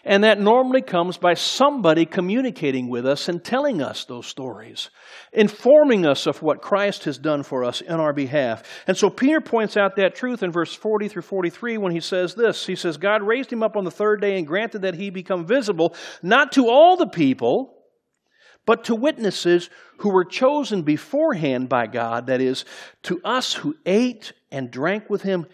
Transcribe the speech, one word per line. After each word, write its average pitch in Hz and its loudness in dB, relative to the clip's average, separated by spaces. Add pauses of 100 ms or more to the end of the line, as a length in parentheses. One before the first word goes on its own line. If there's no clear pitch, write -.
And 202 4
that 214 6
normally 254 4
comes 180 -2
by 175 2
somebody 175 2
communicating 175 -2
with 120 -4
us 143 0
and 175 -4
telling 254 -2
us 110 -6
those 120 -14
stories, 104 -12 (420)
informing 240 6
us 139 2
of 147 -4
what 151 0
Christ 202 -2
has 143 -6
done 143 -2
for 127 -4
us 123 -4
in 170 -8
our 156 0
behalf. 135 -2 (240)
And 185 0
so 196 2
Peter 302 2
points 226 -2
out 196 2
that 185 2
truth 247 -6
in 180 -4
verse 165 -2
forty 214 -4
through 175 -10
forty-three 196 -6
when 196 -2
he 170 -4
says 180 -4
this. 214 0
He 185 -4
says, 160 -4
"God 202 0
raised 240 -2
him 220 -4
up 220 -2
on 202 -2
the 175 -6
third 208 -2
day 196 0
and 170 -4
granted 208 -6
that 185 -4
he 196 -10
become 180 -6
visible, 196 0 (260)
not 262 2
to 254 4
all 330 8
the 302 0
people, 139 0 (920)
but 226 2
to 240 -2
witnesses 202 0 (300)
who 208 0
were 185 4
chosen 247 0
beforehand 151 -2
by 120 2
God, 117 -4
that 131 0
is, 131 -2 (380)
to 180 -4
us 240 -2
who 156 -6 (100)
ate 220 -2 (160)
and 131 -8
drank 175 -4
with 202 -4
him 185 -2